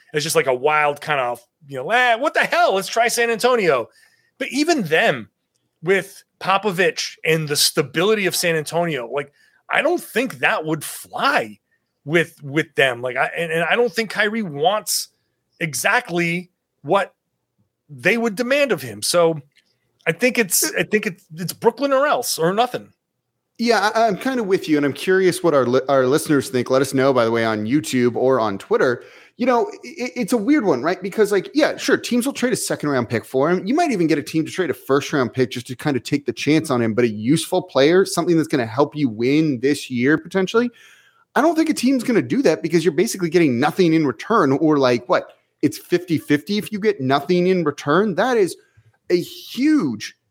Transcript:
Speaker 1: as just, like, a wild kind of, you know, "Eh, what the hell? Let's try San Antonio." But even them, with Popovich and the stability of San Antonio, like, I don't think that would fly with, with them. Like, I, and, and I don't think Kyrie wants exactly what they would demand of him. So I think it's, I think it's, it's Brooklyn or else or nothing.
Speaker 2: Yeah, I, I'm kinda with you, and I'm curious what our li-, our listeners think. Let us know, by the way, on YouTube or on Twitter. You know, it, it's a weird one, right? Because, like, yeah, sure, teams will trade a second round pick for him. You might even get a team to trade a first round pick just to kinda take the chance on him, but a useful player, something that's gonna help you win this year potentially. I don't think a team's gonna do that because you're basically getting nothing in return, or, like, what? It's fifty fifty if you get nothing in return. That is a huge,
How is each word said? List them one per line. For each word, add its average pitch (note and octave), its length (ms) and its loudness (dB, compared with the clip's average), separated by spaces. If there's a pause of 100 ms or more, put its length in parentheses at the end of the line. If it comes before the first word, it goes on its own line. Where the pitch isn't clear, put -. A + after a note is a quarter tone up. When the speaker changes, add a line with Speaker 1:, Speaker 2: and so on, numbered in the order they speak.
(140)
Speaker 1:
as D3+ 100 -2
just, D#3 120 -6
like, D3+ 120 2
a C3 60 2
wild D3 480 2
kind D3 180 -2
of, B2 240 -4 (240)
you C#3 100 -10
know, C3+ 120 -8
"Eh, A#3+ 260 2
what D4 200 -2
the D#4+ 60 2
hell? D4+ 340 2
Let's F#3+ 120 -2
try A#3 200 0
San A#3 240 0
Antonio." G3 580 2 (480)
But C4 140 -8
even D4 320 0
them, D#3+ 460 0 (520)
with F3+ 420 -2 (180)
Popovich F#3 840 0
and D#3+ 240 0
the D3 80 -2
stability F3 720 0
of E3+ 100 -2
San E3+ 220 0
Antonio, D#3 500 -4
like, C#3 240 -6 (380)
I - 120 0
don't E4 220 0
think G#3 360 -4
that E3 260 -2
would D#3 180 -4
fly E3 760 -4 (460)
with, D#3+ 380 -2
with D3+ 320 -4
them. C3 260 2
Like, B2 140 -6
I, C#3+ 120 0
and, E3 240 -6
and E3 120 -2
I E3 120 0
don't A#3+ 160 0
think A3+ 180 -4
Kyrie G#3+ 340 -2
wants E3+ 640 -2 (520)
exactly F3 920 -2 (300)
what F#3 340 -2 (720)
they D3+ 280 0
would A3+ 180 -2
demand C4 360 0
of F3+ 100 0
him. G#2 200 -12
So E3 400 2 (640)
I E3 60 2
think B3 260 0
it's, A#3+ 380 0
I F#3 80 0
think G#3+ 240 -2
it's, F3 180 -10 (100)
it's E3 180 -8
Brooklyn B3 400 0
or C4+ 120 2
else D#3+ 320 -2
or E3 160 0
nothing. G#3 400 -2 (640)
Speaker 2:
Yeah, A3 360 2
I, A3+ 140 2
I'm F#3+ 100 -2
kinda C4 240 -4
with F#3 280 -2
you, D#3 80 4
and C#3+ 80 0
I'm C3+ 80 0
curious F#3+ 500 0
what E3+ 100 2
our C3+ 120 4
li-, B2 240 2
our C3+ 180 4
listeners C#3+ 420 0
think. B2 200 -2
Let C3 120 4
us C3+ 120 -4
know, C3+ 200 2
by A#2+ 120 4
the A2+ 60 0
way, A#2 120 0
on A2 220 -2
YouTube B2+ 500 0
or B2+ 240 2
on G#2+ 180 -2
Twitter. D3 460 0 (320)
You A#3 100 -4
know, A#3+ 240 2 (140)
it, A#3+ 320 -8
it's A#3 160 -4
a B3 60 2
weird B3 260 2
one, D3 180 2
right? E3+ 200 -2
Because, G3+ 320 0
like, F#3+ 200 -2
yeah, C#4 220 2
sure, C4 220 2
teams A#3+ 280 -2
will C#4 60 -2
trade B3 220 -2
a - 20 2
second - 320 -4
round B2+ 220 0
pick A2+ 160 -2
for C3+ 240 2
him. F3+ 180 0
You A#3 60 0
might E4 180 2
even F3 160 2
get D#3 100 2
a C#3+ 60 -4
team D#3+ 220 -2
to B2 60 -12
trade E3+ 180 -2
a B2 40 -2
first - 380 0
round C3 220 0
pick B2+ 180 0
just - 160 -10
to B2+ 80 -10
kinda C#3 240 -2
take - 260 -4
the A#2 60 -2
chance D3+ 380 0
on A#2+ 120 0
him, A2+ 120 0
but A#2+ 100 4
a A#2+ 60 2
useful C3+ 520 0
player, E3+ 440 4
something E3+ 320 0
that's D#3 100 0
gonna C#3 180 0
help C3+ 300 0
you C#3+ 140 -2
win C3 500 0
this C#3 320 -2
year C3 260 2
potentially. F#3+ 540 -2 (640)
I A3+ 60 4
don't D#4 140 2
think D#4+ 140 2
a D4 40 -2
team's B3+ 320 0
gonna G#3+ 160 2
do C#3+ 220 -2
that D#3 200 2
because D#3+ 220 0
you're F3 80 2
basically F3+ 360 -2
getting D3+ 300 2
nothing D#3+ 340 2
in D#3+ 140 2
return, D3 460 0
or, D3+ 240 2
like, B2+ 320 2
what? - 240 0 (280)
It's - 160 0
fifty F3 400 -2
fifty D3 400 -2
if G#3 140 -6
you G#3 80 -6
get G3+ 220 0
nothing C#3+ 460 2
in F#3 180 0
return. D#3 500 0
That A#3+ 220 0
is F#3+ 180 0 (540)
a F3+ 100 2
huge, G#3+ 960 -2 (160)